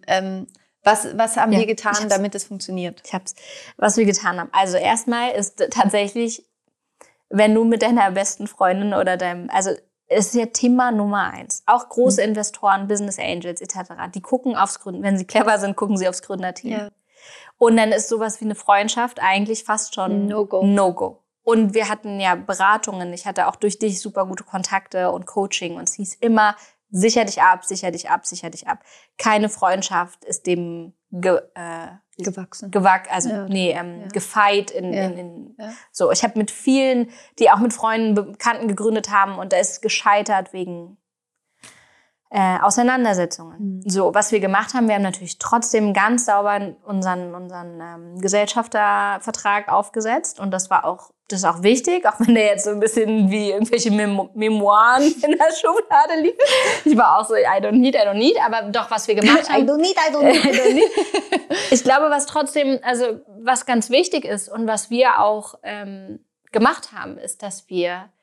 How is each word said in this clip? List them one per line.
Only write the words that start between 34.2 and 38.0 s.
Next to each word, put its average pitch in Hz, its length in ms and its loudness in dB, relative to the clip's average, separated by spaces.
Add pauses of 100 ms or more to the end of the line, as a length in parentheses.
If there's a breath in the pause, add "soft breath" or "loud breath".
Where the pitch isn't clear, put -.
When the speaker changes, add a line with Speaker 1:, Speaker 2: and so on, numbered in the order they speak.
Speaker 2:
in, 180 240 -6
Speaker 1:
Ja. 190 120 -2
Speaker 2:
in, 180 120 -6
in 170 400 -16
Speaker 1:
Ja. 214 160 -16 (180 loud breath)
Speaker 2:
so, - 200 2
ich 185 120 0
hab - 120 -2
mit 214 160 -2
vielen, 262 580 0 (300 loud breath)
die 226 100 8
auch - 80 8
mit 233 160 0
Freunden, 220 400 -2